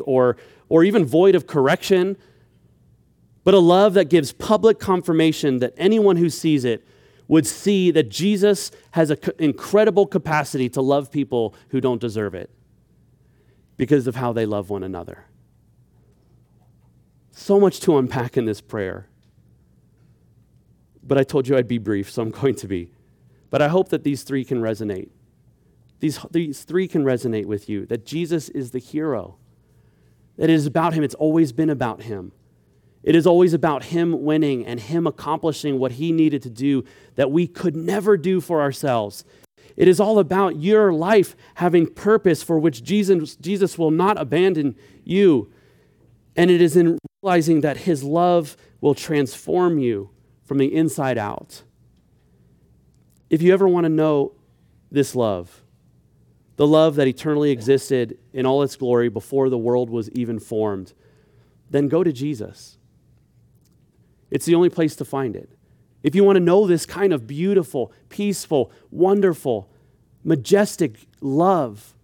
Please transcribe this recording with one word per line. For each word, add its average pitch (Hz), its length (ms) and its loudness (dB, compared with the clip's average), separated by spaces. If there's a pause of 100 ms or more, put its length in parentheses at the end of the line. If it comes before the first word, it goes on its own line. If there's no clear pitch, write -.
or, 127 320 2 (320)
or 165 140 6
even 202 220 4
void 175 300 4
of 170 120 -2
correction, 180 720 0 (1300)
but 190 100 6
a 196 40 8
love 180 360 4
that 185 120 4
gives 147 260 2
public 214 480 2
confirmation 160 800 0
that 123 180 -4
anyone 202 400 4
who 170 140 2
sees 147 340 -2
it 117 200 -2 (440)
would 156 180 4
see 190 440 0
that 147 180 2
Jesus 196 600 0 (220)
has 165 180 2
an 147 120 -2
c-, 175 160 -4
incredible 196 680 2
capacity 151 640 -2
to 143 100 -4
love 139 300 0
people 123 440 -4 (140)
who 131 120 -4
don't 123 200 -2
deserve 104 340 -6
it 90 160 -14 (1300)
because 135 300 0
of 120 100 -6
how 123 160 -4
they 113 120 -2
love 104 260 -6
one 98 120 -6
another. 90 420 -12 (2000)
So 202 300 0
much 196 200 2
to 160 160 2
unpack 127 400 -2
in 120 80 0
this 107 160 -4
prayer. 95 480 -10 (1900)
But 135 140 0
I 135 80 4
told 135 240 -2
you 139 80 2
I'd 120 120 0
be 117 100 -4
brief, 101 320 -4
so 120 120 -6
I'm 110 80 -6
<laughs> - 120 -10
going 135 140 0
to 101 120 -14
be. 90 220 -8 (600)
But 139 120 0
I 147 60 2
hope 185 220 0
that - 140 -4
these 143 200 -4
three 135 200 -6
can 127 160 -4
resonate. 104 480 -6 (920)
These, 147 180 -4 (140)
these 165 320 -6
three 180 240 -4
can 151 160 -2
resonate 117 420 -2
with 104 220 -6
you, 101 180 -6
that 110 180 -8
Jesus 165 440 -6
is 127 240 -10
the 127 80 -8
hero. 123 560 -8 (1000)
That 160 140 0
it 165 40 4
is 147 120 0
about 160 260 -2
him. 156 120 0
It's 135 100 -6
always 156 380 0
been 156 180 -2
about 117 320 -6
him. 98 300 -12 (680)
It - 140 2
is 160 100 2
always 175 260 4
about 147 320 -2
him 170 380 -4
winning 147 420 -2
and 120 140 -10
him 160 280 -4
accomplishing 151 720 -4
what 127 140 -4
he 156 200 -4
needed 156 300 0
to 123 80 -14
do 127 340 -2 (320)
that 135 160 0
we 170 140 0
could 170 280 -6
never 190 420 0
do 180 240 -2
for 160 200 -2
ourselves. 123 640 -4 (520)
It - 120 4
is 180 100 6
all 208 200 2
about 185 420 0
your 202 320 4
life 180 420 2 (200)
having 170 320 2
purpose 208 560 0
for 165 160 -2
which 143 260 -2
Jesus, 180 520 0
Jesus 185 420 -4
will 160 120 2
not 180 300 0
abandon 156 560 0 (260)
you. 165 480 2 (840)
And 175 140 4
it 175 100 4
is 170 160 4
in 170 220 4 (240)
realizing 165 400 2
that 139 160 -2
his 151 240 -4
love 170 540 0 (240)
will 143 140 2
transform 160 840 -2
you 107 320 -4 (340)
from 139 140 -4
the 135 140 0
inside 147 460 -2
out. - 440 -10 (1700)
If 160 120 -14
you 180 100 4
ever 190 140 2
want 175 180 2
to 160 40 0
know 156 440 0 (580)
this 139 240 -2
love, 101 500 -4 (920)
the 147 100 4
love 156 300 4
that 139 120 2
eternally 147 420 -2
existed 127 680 -2 (140)
in 127 120 -4
all 139 180 2
its 135 140 -4
glory 120 320 0
before 131 400 -2
the 127 100 -2
world 120 300 -2
was 113 220 -8
even 117 280 -6
formed, 104 540 -6 (800)
then 143 180 0
go 160 160 0
to 165 80 0
Jesus. 123 640 -12 (1500)
It's 139 140 -4
the 170 100 2
only 175 140 4
place 160 280 -2
to - 80 -10
find 131 300 -6
it. - 160 -16 (520)
If 151 120 -2
you 196 100 4
want 196 120 6
to 185 40 4
know 180 260 4
this 170 180 0
kind 180 280 -2
of 117 140 -4
beautiful, 156 640 -2 (160)
peaceful, 175 640 -4 (180)
wonderful, 170 800 0 (540)
majestic 160 720 0 (220)
love, 143 840 -2